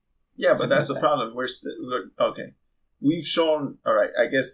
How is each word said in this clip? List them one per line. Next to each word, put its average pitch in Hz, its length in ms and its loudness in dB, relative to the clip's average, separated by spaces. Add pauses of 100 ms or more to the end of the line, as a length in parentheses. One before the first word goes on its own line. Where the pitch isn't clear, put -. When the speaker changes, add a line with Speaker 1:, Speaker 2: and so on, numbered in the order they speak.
(360)
Speaker 1:
Yeah, 139 140 2
but - 80 4
Speaker 2:
Something 123 200 0
Speaker 1:
that's 143 120 2
Speaker 2:
like 139 60 -4
Speaker 1:
the - 60 -8
Speaker 2:
that. 156 60 2
Speaker 1:
problem. 120 280 -2
We're 123 120 -4
st-, - 340 -6
we're, 127 220 -6 (240)
okay. - 260 -10 (480)
We've 160 240 0
shown, 156 600 0
all 113 100 2
right, 104 140 2 (100)
I 117 80 4
guess 131 260 0